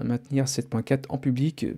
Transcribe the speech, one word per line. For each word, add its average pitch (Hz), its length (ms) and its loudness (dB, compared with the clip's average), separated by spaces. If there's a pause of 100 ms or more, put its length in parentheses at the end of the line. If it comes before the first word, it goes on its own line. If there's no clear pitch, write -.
maintenir 135 460 0
sept - 200 -2
point 113 140 0
quatre 135 300 0
en 131 60 -2
public 135 480 0 (120)